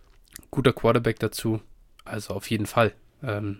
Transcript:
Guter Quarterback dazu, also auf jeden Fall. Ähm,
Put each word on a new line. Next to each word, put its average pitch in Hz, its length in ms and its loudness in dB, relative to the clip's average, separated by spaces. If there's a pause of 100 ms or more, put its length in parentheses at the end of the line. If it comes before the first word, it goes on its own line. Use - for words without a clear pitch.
(500)
Guter 127 240 4
Quarterback 117 460 2
dazu, 110 400 -2 (440)
also 104 300 -10
auf - 160 -8
jeden 104 160 -2
Fall. 113 260 2 (300)
Ähm, 104 380 -4